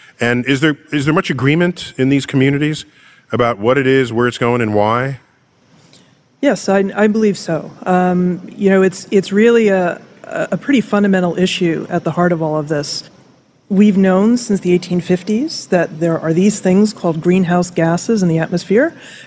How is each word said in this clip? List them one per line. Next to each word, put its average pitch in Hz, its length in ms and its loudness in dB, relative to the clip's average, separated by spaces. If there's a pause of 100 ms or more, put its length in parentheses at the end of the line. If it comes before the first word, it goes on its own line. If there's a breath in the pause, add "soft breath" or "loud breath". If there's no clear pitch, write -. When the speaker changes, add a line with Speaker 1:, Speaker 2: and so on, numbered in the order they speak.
(200 soft breath)
Speaker 1:
And 120 280 0
is 135 140 0
there, 151 160 2 (140)
is 143 140 -2
there 156 80 2
much 185 160 0
agreement 156 680 -2
in 131 120 2
these 139 160 0
communities 143 600 -2 (460 soft breath)
about 117 280 0
what 123 180 2
it 131 80 0
is, 131 260 2
where 120 160 0
it's 117 120 -6
going, 120 220 0
and 107 120 -2
why? 120 460 0 (1200 soft breath)
Speaker 2:
Yes, 262 260 0
I, 196 120 2 (160)
I 208 120 2
believe 214 300 0
so. - 320 -6 (160)
Um, 180 640 0
you 196 220 0
know, 190 100 4
it's, 190 300 -2
it's 196 200 0
really 226 360 4
a, 185 340 0 (220)
a - 340 -6
pretty 269 240 0
fundamental 190 560 0
issue 175 520 0
at 175 140 -4
the 165 80 -2
heart 175 200 0
of 160 100 -2
all 156 160 -2
of 147 100 -4
this. 147 400 -6 (640)
We've 202 260 4
known 196 400 2
since 208 240 -4
the 180 100 -2
eighteen 180 280 0
fifties 214 680 -4
that 160 320 -2
there 165 200 -2
are 160 140 -2
these 202 260 2
things 202 320 2
called 165 300 -4
greenhouse 180 480 0
gases 175 540 0
in 175 40 2
the 160 120 2
atmosphere. 196 580 0 (300 loud breath)